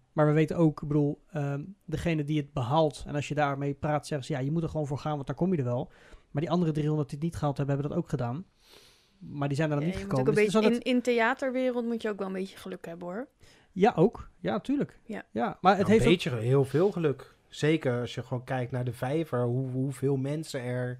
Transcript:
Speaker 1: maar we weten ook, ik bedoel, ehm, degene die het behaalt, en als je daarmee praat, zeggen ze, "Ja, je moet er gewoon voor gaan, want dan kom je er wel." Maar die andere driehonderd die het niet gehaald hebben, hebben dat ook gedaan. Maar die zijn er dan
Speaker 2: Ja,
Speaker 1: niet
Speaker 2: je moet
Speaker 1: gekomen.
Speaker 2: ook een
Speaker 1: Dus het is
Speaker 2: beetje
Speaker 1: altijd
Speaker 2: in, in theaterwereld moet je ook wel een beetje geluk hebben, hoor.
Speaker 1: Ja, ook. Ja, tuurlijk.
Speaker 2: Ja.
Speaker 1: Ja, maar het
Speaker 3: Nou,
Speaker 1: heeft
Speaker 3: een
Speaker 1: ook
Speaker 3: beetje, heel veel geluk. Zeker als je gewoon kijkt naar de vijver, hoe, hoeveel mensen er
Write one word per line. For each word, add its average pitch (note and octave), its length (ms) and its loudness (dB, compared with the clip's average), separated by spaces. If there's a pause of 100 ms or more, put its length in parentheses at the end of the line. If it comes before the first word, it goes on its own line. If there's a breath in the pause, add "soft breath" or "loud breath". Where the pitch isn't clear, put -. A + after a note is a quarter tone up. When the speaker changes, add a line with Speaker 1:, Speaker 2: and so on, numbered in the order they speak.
(120)
Speaker 1:
maar D3+ 140 4
we D3+ 60 6
weten D#3 240 2
ook, D#3+ 260 2
ik D#3 60 -6
bedoel, D3 340 2 (100)
ehm, C#3+ 300 -4 (220)
degene D#3 400 -2
die D3+ 140 0
het C#3+ 140 -4
behaalt, C#3+ 540 2
en C3+ 80 -6
als C#3+ 140 -2
je D3 60 -6
daarmee C#3+ 400 0
praat, D3+ 320 -2
zeggen C#3+ 200 -6
ze, - 60 -4
"Ja, C#3+ 60 -2
je C3+ 120 -2
moet E3 120 0
er D#3+ 60 -2
gewoon D3+ 180 -4
voor C3+ 120 -4
gaan, D3+ 160 -4
want C#3+ 120 -6
dan C3+ 100 -6
kom F#3 160 0
je F3 60 2
er C3+ 60 0
wel." B2 260 -2 (400 soft breath)
Maar C#3+ 120 -2
die E3+ 80 -2
andere E3 220 2
driehonderd D3+ 360 0
die C#3+ 100 -10
het D3+ 80 -2
niet E3+ 100 -6
gehaald C#3+ 200 -2
hebben, C#3 180 -2
hebben C#3+ 200 -2
dat E3+ 80 0
ook - 80 -20
gedaan. B2+ 340 -4 (720 soft breath)
Maar C#3+ 300 -6
die C#3+ 80 -2
zijn D#3 140 0
er D3 60 0
dan D3 100 0
Speaker 2:
Ja, F3 40 0
Speaker 1:
niet F#3+ 100 -6
Speaker 2:
je G3 60 -8
moet G3 100 -8
Speaker 1:
gekomen. C3 160 2
Speaker 2:
ook G3+ 60 2
een G#3 60 6
Speaker 1:
Dus G3 100 2
het G#3+ 100 4
is A3+ 60 6
Speaker 2:
beetje A#3+ 80 2
Speaker 1:
altijd B3+ 160 0 (100)
Speaker 2:
in, B3 80 2
in A#3 40 0
theaterwereld B3 680 0
moet A#3 180 -4
je A3+ 60 -4
ook G#3 100 -4
wel G3 80 -6
een F#3+ 60 -6
beetje F#3+ 240 -8
geluk F#3 300 -12
hebben, F3 220 -10
hoor. G#3+ 200 -8 (440 soft breath)
Speaker 1:
Ja, F#3+ 240 6
ook. - 420 4
Ja, G#3+ 220 -2
tuurlijk. C4 440 -2
Speaker 2:
Ja. G3+ 260 -10
Speaker 1:
Ja, A3 300 -4
maar F#3+ 160 8
het F#3 100 2
Speaker 3:
Nou, F3+ 40 4
Speaker 1:
heeft A3 140 6
Speaker 3:
een - 80 6
Speaker 1:
ook F3 220 0
Speaker 3:
beetje, A#2 140 -2
heel C3+ 160 6
veel E3 280 2
geluk. D#3 420 -2 (140)
Zeker D3 520 0
als A#2+ 140 -6
je B2+ 80 -6
gewoon B2 220 -6
kijkt B2+ 280 -4
naar B2 120 -2
de B2 80 -2
vijver, C3 520 -2
hoe, B2+ 260 -2
hoeveel C3+ 460 0
mensen C#3 460 -4
er B2 380 -4